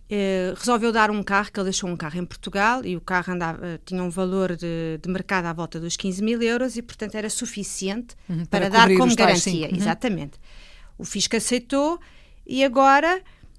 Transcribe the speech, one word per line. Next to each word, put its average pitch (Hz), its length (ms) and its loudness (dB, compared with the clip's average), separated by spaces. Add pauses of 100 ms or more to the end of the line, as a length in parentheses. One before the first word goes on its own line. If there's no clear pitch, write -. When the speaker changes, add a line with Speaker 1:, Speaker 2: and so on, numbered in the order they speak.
(100)
Speaker 1:
Eh, 190 460 0
resolveu 233 360 0
dar 214 180 4
um 208 140 -2
carro, 202 260 0
que - 80 -6
ele 196 60 -2
deixou 190 260 -4
um 175 60 -4
carro 160 240 -8
em 180 40 -6
Portugal 208 600 -2
e 180 120 -4
o 165 40 -8
carro 180 320 -2
andava, 175 340 -6
eh, 165 180 -10
tinha 185 180 -6
um 180 80 -4
valor 185 440 -2
de, 165 480 -6
de 170 80 -8
mercado 185 360 -2
à 170 60 -4
volta 165 280 -8
dos 170 160 -6
quinze 190 260 -4
mil 233 180 0
euros 240 360 0
e, 233 60 -6
portanto, - 340 -12
era 214 140 -6
suficiente 214 840 -6 (140)
Speaker 2:
Uhum, 170 160 -4
Speaker 1:
para 196 220 0
Speaker 2:
para - 20 -2
Speaker 1:
dar 220 140 6
Speaker 2:
cobrir 190 160 8
Speaker 1:
como 247 120 6
Speaker 2:
os 233 60 4
tais 226 100 6
Speaker 1:
garantia. 185 260 4 (160)
Speaker 2:
cinco. 185 60 -2
Uhum. 175 60 0
Speaker 1:
Exatamente. 175 580 -2 (600)
O 175 60 -12
fisco - 300 -2
aceitou 277 640 0 (480)
e 262 160 0
agora 277 600 6 (360)